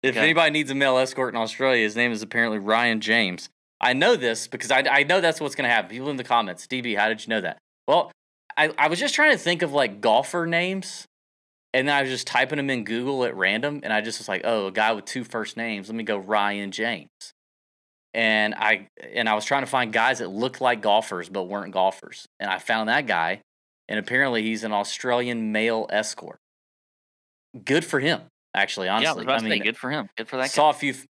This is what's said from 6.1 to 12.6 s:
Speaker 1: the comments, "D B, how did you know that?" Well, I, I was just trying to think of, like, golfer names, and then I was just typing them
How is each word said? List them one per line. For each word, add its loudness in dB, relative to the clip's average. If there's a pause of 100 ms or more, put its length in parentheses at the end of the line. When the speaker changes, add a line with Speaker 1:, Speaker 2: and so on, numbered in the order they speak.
Speaker 1:
the -6
comments, 0
"D -4
B, -4
how 4
did -4
you -14
know 0
that?" -6 (300)
Well, 2 (460)
I, 4
I 2
was 0
just 0
trying 6
to 4
think -2
of, -2
like, 0
golfer 2
names, -4 (680)
and 2
then 4
I 4
was -2
just -6
typing 0
them -2